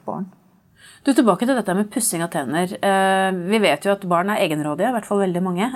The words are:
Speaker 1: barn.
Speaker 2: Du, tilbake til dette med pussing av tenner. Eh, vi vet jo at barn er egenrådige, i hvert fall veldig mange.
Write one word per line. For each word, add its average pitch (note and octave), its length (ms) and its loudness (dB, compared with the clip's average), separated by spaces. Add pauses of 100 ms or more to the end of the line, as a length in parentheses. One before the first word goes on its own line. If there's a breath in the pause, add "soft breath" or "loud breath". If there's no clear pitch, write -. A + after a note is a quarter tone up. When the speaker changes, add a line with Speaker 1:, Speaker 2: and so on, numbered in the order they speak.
Speaker 1:
barn. F#3+ 220 -8 (720 loud breath)
Speaker 2:
Du, C#4 120 0
tilbake A#3 320 4
til C4+ 120 2
dette F#3+ 160 -2
med G#3 160 0
pussing F3+ 320 -2
av E3+ 80 -4
tenner. D#3+ 480 -2
Eh, F#3+ 500 2 (220)
vi A3+ 80 2
vet E3 280 2
jo G3 40 2
at G3+ 160 0
barn F3+ 240 2
er G#3+ 140 0
egenrådige, D3+ 460 0
i B3+ 40 -2
hvert G#3+ 120 -4
fall G3+ 180 0
veldig F3+ 180 0
mange. F#3 340 -2